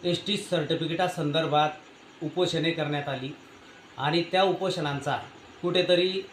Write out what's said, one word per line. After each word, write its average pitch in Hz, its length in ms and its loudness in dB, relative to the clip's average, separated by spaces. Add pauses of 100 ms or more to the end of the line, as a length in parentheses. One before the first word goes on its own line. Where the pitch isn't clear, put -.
एसटी 180 340 0
सर्टिफिकेटासंदर्भात 156 1900 -2
उपोषणे 165 480 0
करण्यात 147 380 -2
आली 131 220 -6 (680)
आणि 151 340 2
त्या 185 120 4
उपोषणांचा 151 760 0 (440)
कुठेतरी 180 600 2 (120)